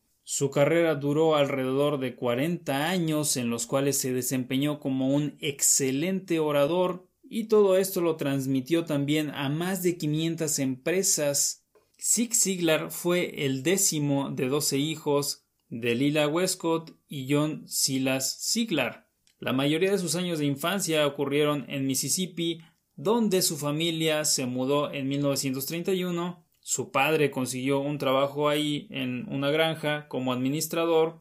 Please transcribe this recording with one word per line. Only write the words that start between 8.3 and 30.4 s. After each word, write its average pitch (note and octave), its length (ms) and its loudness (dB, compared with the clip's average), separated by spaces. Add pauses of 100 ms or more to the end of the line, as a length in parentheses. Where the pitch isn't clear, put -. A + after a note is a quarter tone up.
también D3 460 0
a C#3 180 -4
más F3 320 -2
de F3 160 2
quinientas D#3+ 600 -2
empresas. C#3+ 1080 0 (340)
Zig - 340 0
Ziglar E3 560 2
fue F3 540 -2
el C3+ 180 0
décimo D3 680 2
de C3 180 -2
doce C#3+ 300 0
hijos D3 680 -2 (240)
de A#2+ 260 -2
Lila D3 320 2
Westcott E3 680 -2 (100)
y C3+ 240 -8
John D3+ 380 0
Silas C3+ 840 -2
Ziglar. D#3 640 -2 (260)
La A#2+ 140 -4
mayoría D3+ 380 2
de G3+ 80 2
sus E3 160 -4
años F3 240 -2
de D3 80 0
infancia D#3+ 580 0
ocurrieron C#3+ 640 0
en C3+ 180 -4
Mississippi, E3 760 -2 (340)
donde F#3+ 480 0
su E3+ 140 0
familia D#3 680 -2
se C#3 220 0
mudó C3 460 -2
en C3+ 160 -6
mil C#3 120 -2
novecientos C#3 460 -2
treinta E3+ 260 -4
y F3+ 120 0
uno. F3 420 -4 (140)
Su - 320 -6
padre C#3+ 400 2
consiguió C3 480 -2
un C#3+ 180 -2
trabajo C#3 500 2
ahí D3 420 0
en B2+ 380 -6
una C#3 220 -2
granja D#3 560 0
como B2+ 260 -2
administrador D#3+ 880 0